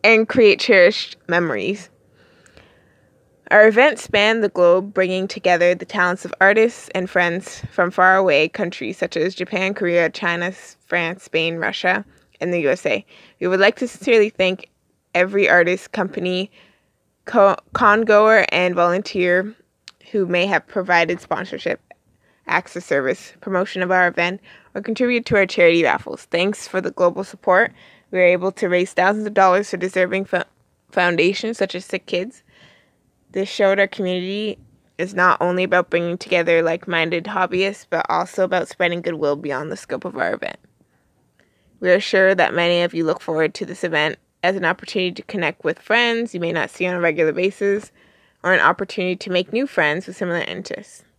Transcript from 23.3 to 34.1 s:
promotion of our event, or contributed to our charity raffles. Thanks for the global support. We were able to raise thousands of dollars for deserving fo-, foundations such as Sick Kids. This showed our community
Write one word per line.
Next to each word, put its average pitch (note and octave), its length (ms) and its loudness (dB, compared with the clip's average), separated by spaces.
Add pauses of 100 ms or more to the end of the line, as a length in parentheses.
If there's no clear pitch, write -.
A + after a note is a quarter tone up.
promotion F#3+ 420 -4
of F3+ 80 -4
our F3+ 160 4
event, F3 340 -4 (320)
or G3+ 80 -8
contributed A#3+ 460 -2
to A#3+ 80 0
our G3 100 4
charity E3+ 380 4
raffles. - 420 -2
Thanks F#3+ 420 -4
for F#3 140 -4
the F#3 80 -6
global F3+ 340 -2
support. G3+ 480 0 (380)
We F#3+ 80 -6
were F3+ 80 4
able F3+ 280 2
to G3 140 -4
raise F3+ 240 0
thousands G#3 360 0
of G#3 80 -8
dollars G3 340 4
for G3 80 -6
deserving F#3 480 -2
fo-, F3+ 200 -4 (440)
foundations F3+ 720 0
such F#3+ 160 -2
as F3+ 100 -10
Sick - 220 -8
Kids. F#3 340 -6 (880)
This G3 180 -6
showed G3 300 2
our F#3+ 80 2
community F#3+ 680 -6 (400)